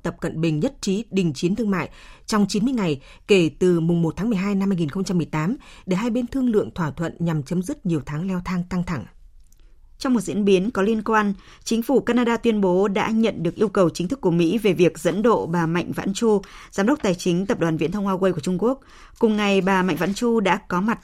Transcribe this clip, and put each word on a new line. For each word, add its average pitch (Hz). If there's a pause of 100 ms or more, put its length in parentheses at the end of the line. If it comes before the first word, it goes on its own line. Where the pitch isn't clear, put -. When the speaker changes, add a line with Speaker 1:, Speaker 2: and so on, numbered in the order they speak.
Speaker 1:
Tập 170
Cận 160
Bình 160
nhất 247
trí 202
đình 180
chiến 175
thương 220
mại 180 (360)
trong 202
chín 208
mươi 277
ngày 208 (260)
kể 180 (100)
từ 180
mùng 165
một 160
tháng 196
mười 214
hai 196
năm 196
hai 196
nghìn 165
không 190
trăm 180
mười 156
tám 160 (300)
để 180
hai 226
bên 240
thương 262
lượng 180
thỏa 160
thuận 165
nhằm 165
chấm 180
dứt 285
nhiều 165
tháng 151
leo 185
thang 180
căng 180
thẳng. 160 (920)
Speaker 2:
Trong 269
một 233
diễn 185
biến 196
có 196
liên 220
quan, 214 (300)
chính 226
phủ 247
Canada 233
tuyên 214
bố 190
đã 196
nhận 220
được 170
yêu 214
cầu 196
chính 170
thức 269
của 185
Mỹ 170
về 208
việc 160
dẫn 170
độ 208
bà 170
Mạnh 165
Vãn -
Chu, 208 (300)
giám 196
đốc 277
tài 185
chính 180
tập 196
đoàn 165
viễn 156
thông 202
Huawei 190
của -
Trung 185
Quốc. 240 (400)
Cùng 214
ngày, 202
bà 185
Mạnh 185
Vãn 175
Chu 233
đã 190 (100)
có 180
mặt 214